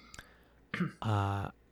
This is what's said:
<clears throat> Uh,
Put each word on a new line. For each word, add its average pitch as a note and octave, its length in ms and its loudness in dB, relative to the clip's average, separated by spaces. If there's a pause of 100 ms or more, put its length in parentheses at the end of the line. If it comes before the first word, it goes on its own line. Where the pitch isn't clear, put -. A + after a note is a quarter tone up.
(720)
<clears throat> E3+ 180 -2 (100)
Uh, G2 480 2 (220)